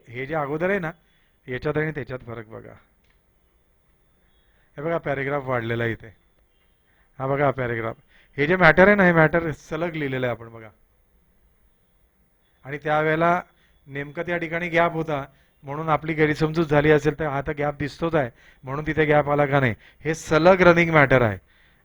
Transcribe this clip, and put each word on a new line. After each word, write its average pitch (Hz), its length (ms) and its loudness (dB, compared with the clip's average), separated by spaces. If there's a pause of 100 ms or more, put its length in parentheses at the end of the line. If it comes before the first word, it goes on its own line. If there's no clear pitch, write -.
हे 123 180 -12
जे 143 80 -10
अगोदर 156 360 -4
आहे 202 100 -2
ना, 165 120 -8 (560)
याच्यात 143 300 -6
आणि 156 140 -4
त्याच्यात 127 340 -10
फरक 117 220 -14
बघा. 110 260 -18 (2000)
हे 147 40 -14
बघा, 165 160 -4
पॅराग्राफ 139 460 -4
वाढलेला 117 400 -4
आहे 117 80 -2
इथे. 107 240 -14 (1040)
हा 135 80 -6
बघा, 139 180 -2
हा 135 60 2
पॅराग्राफ, 117 460 -6 (400)
हे 143 100 0
जे 180 80 2
मॅटर 180 320 6
आहे 208 80 6
ना, 202 80 2
हे 175 100 4
मॅटर 160 380 2
सलग 165 420 -8
लिहिलेलं 131 340 -4
आहे 120 80 -4
आपण, 113 140 -20
बघा. 113 200 -20 (1900)
आणि 139 140 -12
त्यावेळेला 156 640 2 (460)
नेमकं 143 340 -10
त्या 175 160 -4
ठिकाणी 170 320 -6
गॅप 165 240 4
होता, 156 320 -4 (380)
म्हणून 151 260 -8
आपली 156 240 0
गैरसमजूत 156 520 0
झाली 147 260 4
असेल 151 280 2
तर 160 60 -4
आता 139 260 -4
गॅप 143 260 -4
दिसतोच 156 380 -4
आहे, 135 140 0 (340)
म्हणून 143 240 -8
तिथे 156 180 0
गॅप 147 240 4
आला 147 160 2
का 139 140 0
नाही, 120 160 0 (240)
हे 156 160 -4
सलग 165 460 4
रनिंग 170 300 6
मॅटर 135 300 6
आहे, 104 160 0 (480)